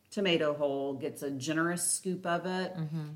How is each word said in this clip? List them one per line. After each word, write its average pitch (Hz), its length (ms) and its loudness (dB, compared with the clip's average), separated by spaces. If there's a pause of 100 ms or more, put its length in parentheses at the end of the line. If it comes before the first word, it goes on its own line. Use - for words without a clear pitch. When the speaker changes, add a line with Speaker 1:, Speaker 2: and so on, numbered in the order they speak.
(100)
Speaker 1:
tomato 165 440 4
hole 139 400 0
gets 143 280 -6
a 143 80 -2
generous 156 580 0
scoop 180 380 -2
of 170 180 0
it 185 320 -2
Speaker 2:
Mm-hmm. 156 280 -4 (120)